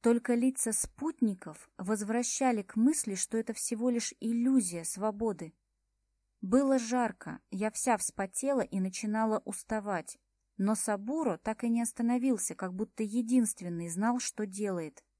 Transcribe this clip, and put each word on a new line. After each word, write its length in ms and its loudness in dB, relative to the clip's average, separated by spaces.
Только 300 4
лица 340 2
спутников 960 -2
возвращали 840 0
к 140 -8
мысли, 400 4
что 200 -4
это 180 -2
всего 360 -2
лишь 300 -2
иллюзия 640 2
свободы. 680 -4
Было 380 4
жарко, 640 -2
я 220 -2
вся 240 2
вспотела 640 -2
и 180 -2
начинала 680 0
уставать. 720 -6
Но 180 2
Сабуро 640 -2
так 260 -4
и 40 0
не 140 2
остановился, 720 0
как 180 -6
будто 300 -6
единственный 880 0
знал, 320 0
что 260 -4
делает. 580 -4